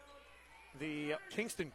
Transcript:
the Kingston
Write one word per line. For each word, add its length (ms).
the 360
Kingston 440